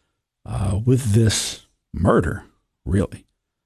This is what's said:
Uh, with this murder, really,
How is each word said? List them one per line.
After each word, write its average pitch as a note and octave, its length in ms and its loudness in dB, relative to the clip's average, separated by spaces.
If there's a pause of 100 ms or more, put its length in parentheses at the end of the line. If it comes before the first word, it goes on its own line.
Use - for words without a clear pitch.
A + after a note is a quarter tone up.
(460)
Uh, G2 380 -4
with B2 300 2
this - 540 0 (260)
murder, - 520 0 (380)
really, - 420 -4 (400)